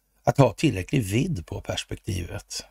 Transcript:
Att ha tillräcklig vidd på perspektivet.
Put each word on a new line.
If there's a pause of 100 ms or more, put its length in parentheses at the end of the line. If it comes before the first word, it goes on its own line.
(240)
Att
ha
tillräcklig
vidd
på
perspektivet.